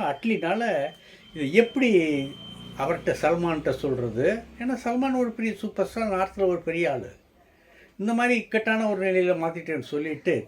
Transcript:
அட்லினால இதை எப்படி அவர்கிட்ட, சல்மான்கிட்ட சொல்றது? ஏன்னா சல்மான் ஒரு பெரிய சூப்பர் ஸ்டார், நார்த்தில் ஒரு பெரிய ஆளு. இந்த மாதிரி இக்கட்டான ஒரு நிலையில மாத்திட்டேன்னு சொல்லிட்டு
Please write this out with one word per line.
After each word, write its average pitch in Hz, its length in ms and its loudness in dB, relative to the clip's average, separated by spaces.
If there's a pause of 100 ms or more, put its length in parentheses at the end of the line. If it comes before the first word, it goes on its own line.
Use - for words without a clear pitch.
அட்லினால 196 580 0 (720)
இதை 151 180 -4
எப்படி 233 380 4 (880)
அவர்கிட்ட, 156 440 -2
சல்மான்கிட்ட 165 480 2
சொல்றது? 123 560 0 (320)
ஏன்னா 247 260 -2
சல்மான் 254 340 0
ஒரு 240 140 0
பெரிய 220 220 -4
சூப்பர் 196 320 -2
ஸ்டார், 220 260 -4
நார்த்தில் 190 340 0
ஒரு 175 160 2
பெரிய 165 300 0
ஆளு. 110 180 -6 (880)
இந்த 220 160 0
மாதிரி 240 260 4
இக்கட்டான 220 500 0
ஒரு 190 160 0
நிலையில 185 280 4
மாத்திட்டேன்னு 165 600 -4
சொல்லிட்டு 151 400 0 (120)